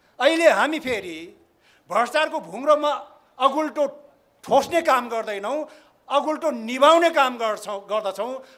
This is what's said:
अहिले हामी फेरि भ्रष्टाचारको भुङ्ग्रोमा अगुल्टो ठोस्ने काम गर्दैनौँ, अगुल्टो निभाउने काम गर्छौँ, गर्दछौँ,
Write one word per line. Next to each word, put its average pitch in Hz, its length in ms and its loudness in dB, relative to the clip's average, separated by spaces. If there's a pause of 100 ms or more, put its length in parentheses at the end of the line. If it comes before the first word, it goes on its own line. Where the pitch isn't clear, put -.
(200)
अहिले 320 300 4
हामी 262 300 0
फेरि 190 580 -8 (520)
भ्रष्टाचारको 302 500 0
भुङ्ग्रोमा 285 520 0 (480)
अगुल्टो 285 480 0 (560)
ठोस्ने 277 380 2
काम 262 280 0
गर्दैनौँ, 226 580 -6 (420)
अगुल्टो 294 420 0
निभाउने 269 580 4
काम 277 280 0
गर्छौँ, 208 480 -6
गर्दछौँ, 202 480 -4 (240)